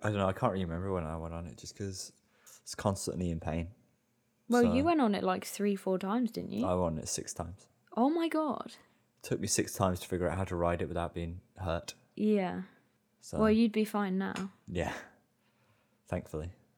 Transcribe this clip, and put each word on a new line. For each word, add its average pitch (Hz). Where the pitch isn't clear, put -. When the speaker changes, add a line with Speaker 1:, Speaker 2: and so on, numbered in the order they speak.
Speaker 1:
I 107
don't 104
know. 98
I 95
can't 113
really 95
remember 87
when 87
I 80
went 82
on 85
it, -
just -
'cause 98
it's -
constantly 90
in 82
pain. 82
Speaker 2:
Well, 240
Speaker 1:
So 226
Speaker 2:
you 269
went 330
on 214
it, -
like, 185
three, 202
four 190
times, 220
didn't -
you? 214
Speaker 1:
I -
went 85
on -
it -
six -
times. 85
Speaker 2:
Oh 254
my 330
God. 311
Speaker 1:
Took -
me 98
six -
times 92
to -
figure 87
out 76
how 95
to 90
ride 85
it 76
without 85
being 85
hurt. 85
Speaker 2:
Yeah. 190
Speaker 1:
So. -
Speaker 2:
Well, 220
you'd 220
be 214
fine 202
now. 190
Speaker 1:
Yeah. 85
Thankfully. 85